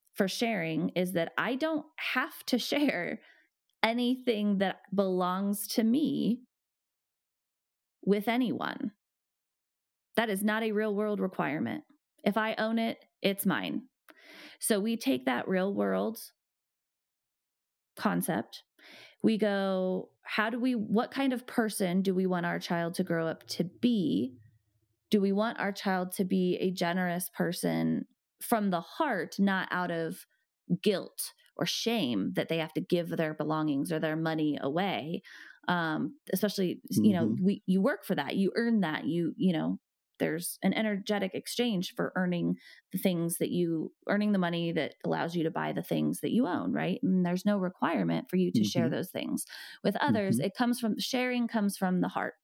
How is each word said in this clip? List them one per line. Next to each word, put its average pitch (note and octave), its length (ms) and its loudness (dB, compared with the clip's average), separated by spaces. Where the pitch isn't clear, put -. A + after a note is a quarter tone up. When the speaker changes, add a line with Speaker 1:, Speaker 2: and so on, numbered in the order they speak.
Speaker 1:
for G3 120 4
sharing F3+ 640 -2
is F3+ 220 0
that E3 240 0
I G3+ 180 0
don't D#4 300 -2
have - 500 -4
to B3 120 2
<laughs> - 120 -4
share A3 500 0
anything A3+ 760 2
that F#3+ 220 2
belongs F#3+ 760 2
to A3+ 140 2
me A3+ 580 2
with G3+ 240 2
anyone. G#3+ 640 -2
That A3+ 140 2
is G3 140 -2
not G#3+ 200 0
a A3 80 0
real-world G#3 480 0
requirement. F#3 640 -4
If G#3 140 2
I A3 180 -2
own A3+ 240 -2
it, A3+ 260 -4
it's G3 240 0
mine. G2 420 -2
So G#3+ 200 2
we A3+ 180 0
take B3+ 280 0
that B3+ 220 -2
real-world G3 720 0
concept. F#3 680 -2
We A3 140 4
go, F#3+ 720 0
"How A3 260 -2
do A#3+ 100 -4
we, B3+ 160 2
what A3 360 0
kind C4+ 220 0
of B3 140 -6
person G3 540 0
do F#3+ 140 2
we F#3+ 120 2
want F3 180 0
our E3+ 140 -2
child E3+ 360 -2
to F#3 80 0
grow E3 240 0
up - 220 -8
to - 160 -2
be? A3 720 0
Do G#3 100 6
we G3 120 2
want G#3+ 260 0
our G3 140 0
child F#3 400 -2
to G3 120 0
be F3+ 320 2
a F#3+ 140 0
generous F3+ 580 -2
person E3 800 0
from G#3 300 0
the E3+ 100 0
heart, G3 580 -2
not F#3+ 320 2
out F3+ 200 0
of E3 340 -4
guilt - 520 0
or - 100 -2
shame F3+ 680 0
that E3 140 0
they E3 100 0
have D#3 140 -4
to D#3+ 80 -2
give E3+ 280 0
their D#3 260 -2
belongings D3+ 560 0
or D#3 80 0
their D#3 180 -2
money D#3+ 440 0
away?" D#3 640 -2
Um, D#3+ 500 0
especially, G3 480 0
you G#3+ 100 6
know, E3+ 140 2
Speaker 2:
Mm-hmm. - 120 0
Speaker 1:
we, F#3+ 280 0
you F#3+ 140 4
work C#4 240 0
for F#3 100 -2
that, C#3+ 220 -2
you G3 180 2
earn A#3 260 2
that, D#3 240 0
you, E3+ 320 0
you F#3 160 4
know, D#3+ 260 0
there's D#3+ 440 -2
an F#3+ 100 4
energetic G3+ 600 -2
exchange G#3+ 600 -2
for E3+ 200 -2
earning F3 400 0
the F#3 60 -2
things E3+ 400 0
that E3 120 0
you, E3 420 0
earning G#3 240 2
the G3 80 4
money E3+ 320 0
that D#3+ 320 -2
allows E3 320 -2
you E3 80 2
to D#3+ 80 0
buy D#3 220 -2
the E3+ 100 -4
things D#3 380 -2
that D3 100 -2
you B3 160 2
own, E4 240 -2
right? E3 320 -2
And F#3 220 4
there's F3+ 200 0
no G#3 120 2
requirement F#3 720 -2
for F#3 80 0
you F3+ 160 2
to G#3+ 100 4
share - 220 2
Speaker 2:
Mm-hmm. - 100 0
Speaker 1:
those - 140 -4
things - 360 -4
with G3 140 2
others. G#3+ 400 2
Speaker 2:
Mm-hmm. - 80 0
Speaker 1:
It G3+ 100 -4
comes A#3+ 240 0
from, A3 200 -2
sharing B3 480 -2
comes G3+ 300 0
from F#3 240 2
the F3 60 2
heart. - 360 -4